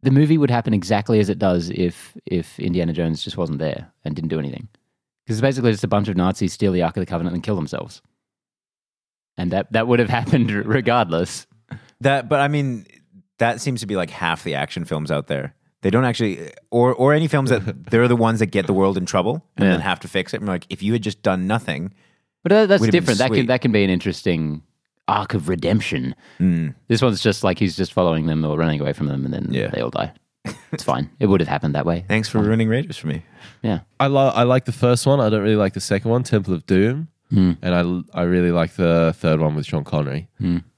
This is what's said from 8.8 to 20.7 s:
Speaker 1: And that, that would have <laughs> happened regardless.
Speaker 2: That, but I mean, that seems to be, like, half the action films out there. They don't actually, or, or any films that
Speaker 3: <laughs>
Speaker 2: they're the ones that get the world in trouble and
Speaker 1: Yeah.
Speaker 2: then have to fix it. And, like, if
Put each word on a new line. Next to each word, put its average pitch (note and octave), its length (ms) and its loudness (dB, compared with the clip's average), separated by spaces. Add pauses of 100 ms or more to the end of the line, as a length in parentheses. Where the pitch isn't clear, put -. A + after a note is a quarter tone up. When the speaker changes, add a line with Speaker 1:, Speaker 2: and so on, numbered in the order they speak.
Speaker 1:
And F2+ 140 -4
that, F#2+ 200 -4
that A2+ 160 0
would B2 120 4
have A2+ 100 2
<laughs> A#2+ 100 0
happened A#2 320 2
regardless. G#2 960 0 (540)
Speaker 2:
That, C3+ 260 0
but C#3+ 140 2
I C#3+ 80 2
mean, C#3 360 -2 (520)
that A#2 240 0
seems B2+ 180 -4
to A2 80 -8
be, G2+ 80 -2
like, F2 140 -2
half E2 340 -4
the D#2 120 -4
action D#2 280 -6
films D#2 280 -6
out D2 160 -4
there. C#2 280 -6 (260)
They G2 80 2
don't A#2 140 2
actually, G2+ 480 -4 (200)
or, A#2+ 220 4
or C#3 200 4
any D#3 160 2
films C3+ 200 0
that G#2 360 -2
Speaker 3:
<laughs> - 40 -16
Speaker 2:
they're A#2 200 6
the A#2+ 80 4
ones A2+ 220 2
that G#2+ 80 2
get F#2 200 0
the G2+ 60 2
world F#2+ 240 2
in F2+ 80 -2
trouble G#2 400 -2 (100)
and - 100 0
Speaker 1:
Yeah. F#2+ 60 6
Speaker 2:
then E2+ 100 2
have F2+ 200 -2
to A2+ 80 -16
fix F#2+ 240 -4
it. A2 80 -8
And, G#2 80 -6
like, F2+ 200 -4
if F#2+ 140 -8